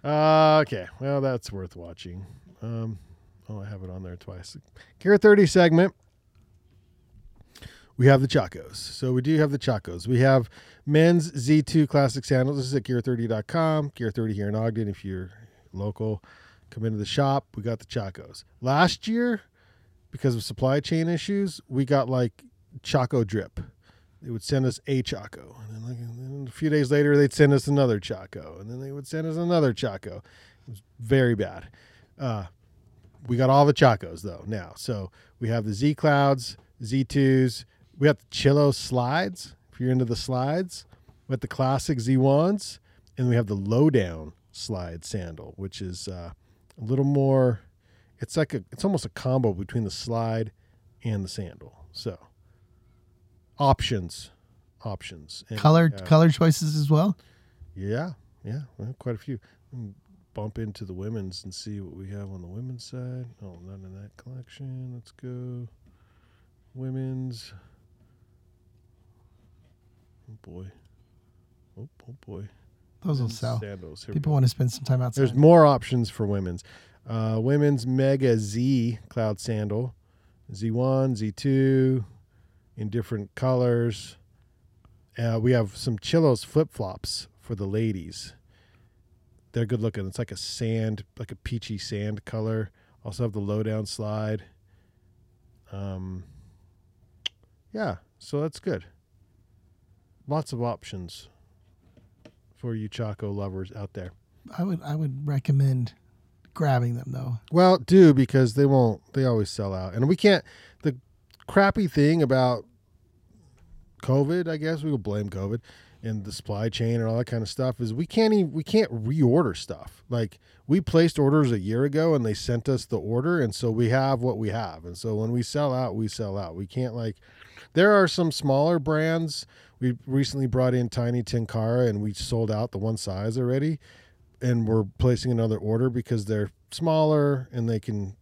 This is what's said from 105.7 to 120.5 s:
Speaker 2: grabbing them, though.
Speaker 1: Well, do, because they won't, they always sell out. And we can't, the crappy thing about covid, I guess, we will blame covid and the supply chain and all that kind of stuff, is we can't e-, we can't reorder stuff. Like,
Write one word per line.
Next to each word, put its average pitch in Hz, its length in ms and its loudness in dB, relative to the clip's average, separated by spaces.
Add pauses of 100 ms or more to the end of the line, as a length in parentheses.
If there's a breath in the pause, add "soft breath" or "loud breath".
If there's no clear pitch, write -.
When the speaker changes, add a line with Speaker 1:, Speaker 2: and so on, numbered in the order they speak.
Speaker 2:
grabbing 123 400 0
them, 120 140 -10
though. 127 260 -8 (180)
Speaker 1:
Well, 180 240 6
do, 170 380 10
because 131 400 4
they 143 100 4
won't, 127 380 4 (100)
they 135 140 0
always 110 240 0
sell 98 240 -6
out. 92 180 -8
And 120 160 0
we 175 80 4
can't, 196 260 4 (380 loud breath)
the 135 160 -2 (500)
crappy 196 400 4
thing 151 360 2
about 127 420 2 (1400)
covid, 147 460 0
I 156 80 -4
guess, 156 260 -4
we 156 80 -4
will 139 60 0
blame 104 320 -4
covid 98 320 -6 (420 soft breath)
and 110 220 -6
the 104 80 -12
supply 110 380 -6
chain 117 300 -2
and 113 40 -2
all 113 140 -2
that 123 80 -2
kind 117 160 -4
of 104 80 -8
stuff, 127 300 -4
is 110 120 -4
we 151 140 -4
can't 220 260 2
e-, 202 120 4
we 151 200 -4
can't 214 280 2
reorder 123 640 2
stuff. - 540 -14
Like, 117 300 -4 (280 soft breath)